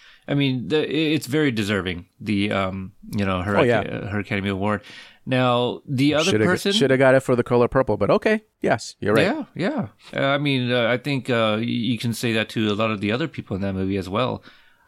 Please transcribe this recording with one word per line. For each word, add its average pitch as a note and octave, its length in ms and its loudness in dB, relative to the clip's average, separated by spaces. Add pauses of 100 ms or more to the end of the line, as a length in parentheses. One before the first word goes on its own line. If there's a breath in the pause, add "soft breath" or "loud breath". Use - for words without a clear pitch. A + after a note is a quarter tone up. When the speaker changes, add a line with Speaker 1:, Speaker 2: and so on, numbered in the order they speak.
(280 soft breath)
Speaker 1:
I C#3+ 80 0
mean, C3 320 0
the, D3+ 200 0
it's D#3 380 -2
very D3 260 0
deserving, F#2+ 540 -2 (140)
the, G2+ 320 -2
um, F#2+ 400 -4 (180)
you G2+ 160 -2
know, F#2 160 0
her G2+ 160 0
Speaker 2:
Oh, D#3+ 60 6
yeah. A#2+ 180 2
Speaker 1:
aca-, - 280 -8
her G#2 100 -4
Academy G2 300 -4
Award. G2+ 340 -2 (420 loud breath)
Now, B2 600 0
the C#3+ 260 2
other D#3+ 180 2
Speaker 2:
Shoulda, G#2+ 140 2
Speaker 1:
person F#3 280 0
Speaker 2:
shoulda C3+ 240 4
got C3 180 6
it C3 60 4
for C3 140 0
The A#2 80 2
Color A#2+ 240 4
Purple, A#2+ 300 0
but G2+ 140 2
okay. G#3+ 300 2 (200)
Yes, - 380 -2
you're G#2 160 2
right. B2+ 80 6
Speaker 1:
Yeah, C4 220 0 (100)
yeah. F#3+ 320 -2 (340 loud breath)
Uh, C#3 60 2
I C#3+ 100 2
mean, C3+ 340 0
uh, A#2+ 160 2
I B2 100 2
think, C3+ 340 -2
uh, A2 260 2
y-, A2+ 60 -2
you A#2+ 340 -2
can A#2 160 -2
say A#2 200 -2
that A2 160 0
to G#2+ 220 0
a G2+ 40 0
lot A2 160 0
of G2+ 100 -6
the G#2 100 0
other D3+ 160 -2
people - 280 -10
in F#2+ 80 -4
that G2 100 -2
movie F#2+ 240 -2
as F2+ 100 -6
well. G#2+ 360 -2 (440 soft breath)